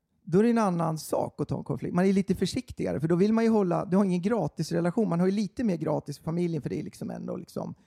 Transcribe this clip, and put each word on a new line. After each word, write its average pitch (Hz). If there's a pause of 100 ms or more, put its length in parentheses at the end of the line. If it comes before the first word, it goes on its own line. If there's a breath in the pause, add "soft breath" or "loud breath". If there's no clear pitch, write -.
(220)
då 160
är 214
det 240
en 233
annan 170
sak -
att 147
ta -
en -
konflikt. -
Man 180
är 202
lite 190
försiktigare, -
för 160
då 175
vill 208
man 226
ju 226
hålla, 180
du 180
har 202
ingen 180
gratis 185
relation. 175
Man 170
har 185
ju 190
lite 214
mer 190
gratis 151
för -
familjen, 165
för 160
det 185
är, -
liksom, -
ändå, -
liksom, - (120 soft breath)